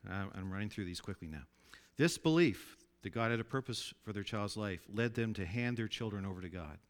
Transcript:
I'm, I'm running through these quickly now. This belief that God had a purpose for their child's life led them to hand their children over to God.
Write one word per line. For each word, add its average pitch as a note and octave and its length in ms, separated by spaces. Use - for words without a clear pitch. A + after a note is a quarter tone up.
I'm, G2 260
I'm F#2+ 160
running G2+ 180
through G#2 160
these F2+ 160
quickly F#2 260
now. D#2 160
This E3 200
belief D#3+ 580
that G2+ 100
God A2+ 160
had A#2 100
a A2+ 40
purpose - 500
for G#2+ 100
their G2+ 100
child's G#2 340
life G2+ 240
led A#2 220
them A2+ 220
to G2 100
hand A#2+ 320
their A2+ 100
children G2+ 380
over F#2 160
to F2+ 80
God. E2 300